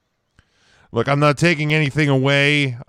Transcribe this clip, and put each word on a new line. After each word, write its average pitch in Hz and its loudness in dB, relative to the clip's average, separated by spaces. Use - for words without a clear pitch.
Look, 113 -2
I'm 143 0
not 147 2
taking 151 0
anything 151 0
away, 139 0